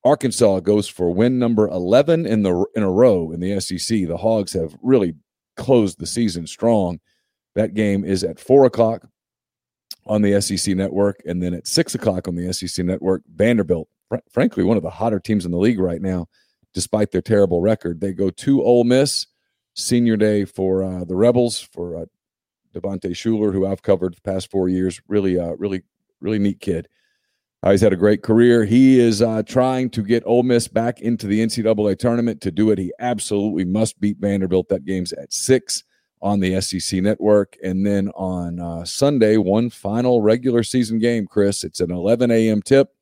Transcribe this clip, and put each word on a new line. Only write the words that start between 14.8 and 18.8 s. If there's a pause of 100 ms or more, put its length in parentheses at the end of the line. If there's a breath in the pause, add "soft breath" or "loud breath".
the
hotter
teams
in
the
league
right
now, (460)
despite
their
terrible
record.
They
go
to
Ole